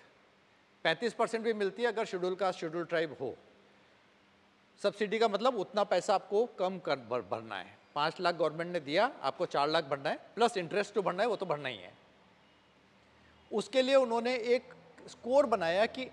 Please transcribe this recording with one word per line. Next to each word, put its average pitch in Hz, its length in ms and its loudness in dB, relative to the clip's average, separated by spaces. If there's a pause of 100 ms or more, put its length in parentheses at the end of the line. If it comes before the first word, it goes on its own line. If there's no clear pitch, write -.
(840)
पैंतीस 165 300 2
परसेंट 226 300 0
भी 220 100 2
मिलती 202 280 -2
है 240 60 4
अगर 220 180 0
शेड्यूल 185 300 -2
कास्ट, 185 240 0
शेड्यूल 165 260 -4
ट्राइब 160 360 -2
हो। 120 160 -4 (1500)
Subsidy 202 360 0
का 226 80 6
मतलब 220 280 0
उतना 214 280 0
पैसा 196 320 2
आपको 202 300 0
कम 190 340 -4
कर, 151 160 -2
भर, 120 260 -4
भरना 113 340 -8
है। 95 220 -12 (180)
पाँच 156 240 -2
लाख 175 160 2
government 165 380 -2
ने 175 60 0
दिया, 165 320 2 (100)
आपको 139 240 -2
चार 147 220 0
लाख 160 160 2
भरना 139 260 -4
है, 262 100 -4 (160)
plus 226 220 2
interest 180 360 -2
तो 208 80 0
भरना 180 220 0
है, 240 60 2
वो 202 60 0
तो 190 100 -6
भरना 147 240 -4
ही 117 80 -8
है। 92 160 -16 (1600)
उसके 247 280 2
लिए 262 140 6
उन्होंने 240 400 2
एक 240 380 0 (340)
score 269 380 2
बनाया 196 400 2
कि 247 280 -4